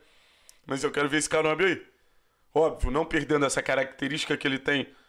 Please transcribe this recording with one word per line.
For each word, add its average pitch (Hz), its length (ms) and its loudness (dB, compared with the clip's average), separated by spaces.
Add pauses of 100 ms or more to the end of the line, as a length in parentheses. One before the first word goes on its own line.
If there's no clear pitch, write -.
(680)
Mas 135 160 -4
eu 139 80 -2
quero 143 180 0
ver 147 80 0
esse 147 120 -2
Canóbio 156 360 2
aí. 170 220 0 (680)
Óbvio, 156 380 2
não 156 140 0
perdendo 147 400 2
essa 131 160 0
característica 139 760 -2
que 147 100 -4
ele 135 120 0
tem 139 280 0 (220)